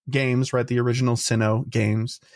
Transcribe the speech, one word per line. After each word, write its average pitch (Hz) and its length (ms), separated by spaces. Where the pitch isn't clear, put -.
games, 131 420
right? 123 160
The 123 120
original 120 360
Sinnoh 113 540
games. 110 500